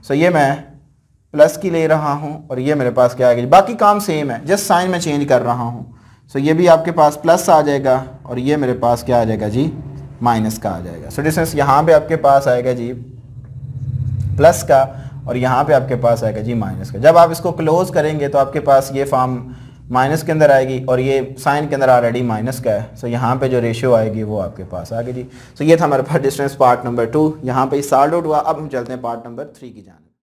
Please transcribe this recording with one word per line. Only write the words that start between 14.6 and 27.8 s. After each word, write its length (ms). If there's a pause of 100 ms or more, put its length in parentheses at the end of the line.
का 200 (460)
और 80
यहाँ 280
पे 100
आपके 280
पास 220
आएगा 180
जी 120
माइनस 360
का। 80
जब 180
आप 160
इसको 200
क्लोज 420
करेंगे 340
तो 100
आपके 220
पास 340
ये 100
फॉर्म 380 (500)
माइनस 300
के 100
अंदर 180
आएगी 340
और 160
ये 380
साइन 300
के 60
अंदर 160
already 340
माइनस 360
का 100
है। 260
So 80
यहाँ 320
पे 120
जो 120
रेशियो 340
आएगी 280
वो 180
आपके 240
पास 280
आ 100
गई 100
जी। 140 (300)
So 60
ये 140
था 80
हमारे 180
पास 180
डिस्टेंस 400
पार्ट 260
नंबर 200
टू, 380
यहाँ 220
पे 160